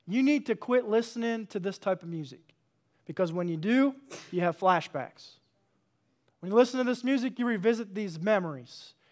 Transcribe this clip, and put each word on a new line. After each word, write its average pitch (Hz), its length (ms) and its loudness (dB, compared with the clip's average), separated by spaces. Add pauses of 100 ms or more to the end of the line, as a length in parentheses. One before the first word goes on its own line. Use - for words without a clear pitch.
you 220 160 0
need 285 260 2
to 226 80 0
quit 247 320 0
listening 226 600 -2
to 208 120 -6
this 185 180 -6
type 185 260 -2
of 170 60 -12
music, 151 440 -10 (520)
because 170 260 -2
when 175 160 -4
you 165 100 -4
do, 262 380 2 (360)
you 175 100 -2
have 170 180 0
flashbacks." - 800 0 (1040)
When 185 80 -4
you 214 60 6
listen 254 220 6
to 254 40 0
this 240 220 -2
music, 262 340 0
you 240 60 0
revisit 220 500 0
these 190 240 -6
memories, 170 760 -2 (160)